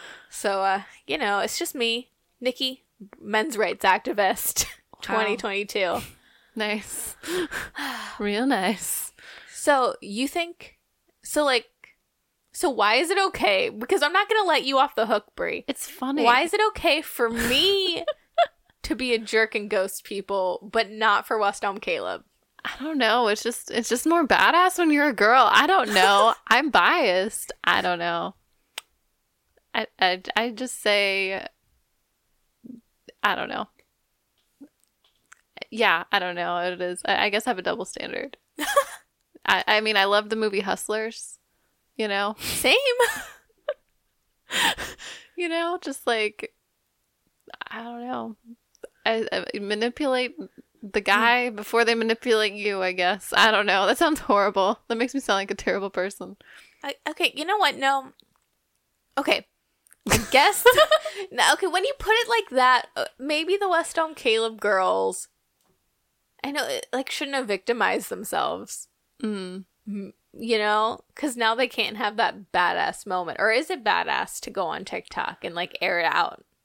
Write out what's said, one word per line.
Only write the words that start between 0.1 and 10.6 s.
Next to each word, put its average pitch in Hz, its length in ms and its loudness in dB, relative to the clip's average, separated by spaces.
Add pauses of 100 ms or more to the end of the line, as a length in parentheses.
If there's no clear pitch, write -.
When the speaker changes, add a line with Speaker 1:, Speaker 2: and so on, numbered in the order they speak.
Speaker 1:
So, 196 320 -2
uh, 196 200 0 (240)
you 311 120 -2
know, 294 220 0
it's - 180 -2
just - 160 -6
me, 240 360 -2 (300)
Nikki, 262 440 -4 (360)
men's 214 380 -2
rights 196 260 0
activist, 196 800 2 (180)
<laughs> - 120 -20
Speaker 2:
Wow. - 80 -20
Speaker 1:
twenty 214 340 0
twenty-two. 202 640 -2 (560)
Speaker 2:
Nice. 214 640 -6 (520)
<sighs> 254 500 -10
Real 208 280 -2
nice. 202 680 -2 (400)
Speaker 1:
So, 262 480 2
you 208 260 -4
think, 339 520 -6 (440)